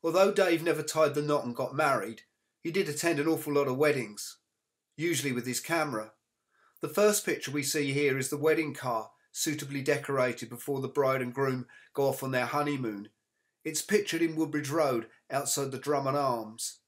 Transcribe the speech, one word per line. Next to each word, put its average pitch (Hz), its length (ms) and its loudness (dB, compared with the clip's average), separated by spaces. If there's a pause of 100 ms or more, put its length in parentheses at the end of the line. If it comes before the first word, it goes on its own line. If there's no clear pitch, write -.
Although 185 240 6
Dave 175 320 4
never 156 220 0
tied 151 300 2
the 147 60 2
knot 147 240 0
and 120 120 -6
got 131 180 -4
married, 127 480 0 (400)
he 165 80 -4
did 165 180 0
attend 151 300 0
an 143 80 0
awful 156 260 0
lot 143 140 4
of 127 100 -2
weddings, 131 600 0 (580)
usually 147 360 -2
with 120 160 -4
his 120 100 -4
camera. 151 540 -2 (680)
The 151 80 -6
first 208 380 4
picture 147 240 -4
we 143 140 -2
see 143 280 0
here 139 240 2
is 135 140 -2
the 147 60 -2
wedding 156 360 2
car 117 380 -4 (220)
suitably 139 500 -4
decorated 131 680 0
before 135 320 -6
the 131 60 -6
bride 131 360 2
and 123 120 -6
groom 131 320 0 (260)
go 139 140 2
off 135 160 0
on 131 80 -4
their 123 160 2
honeymoon. 127 640 -2 (560)
It's 151 180 -6
pictured 202 400 0
in 160 140 0
Woodbridge 147 340 -2
Road, 135 380 2 (200)
outside 135 440 -2
the 131 60 -8
Drummond 139 380 -2
Arms. 117 720 -4